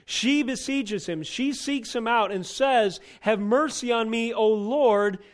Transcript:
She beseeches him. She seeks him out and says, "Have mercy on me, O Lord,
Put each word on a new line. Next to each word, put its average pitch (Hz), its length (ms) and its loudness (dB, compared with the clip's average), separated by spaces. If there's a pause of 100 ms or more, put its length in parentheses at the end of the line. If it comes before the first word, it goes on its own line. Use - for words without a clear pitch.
She 285 380 0
beseeches 240 640 -4
him. 160 160 -4
She 269 300 -4
seeks 277 420 -6
him 226 140 -2
out 214 240 2
and 185 120 -4
says, 247 540 2 (220)
"Have 214 180 0
mercy 240 540 0
on 226 180 0
me, 233 240 -2
O 214 140 2
Lord, 208 720 2 (140)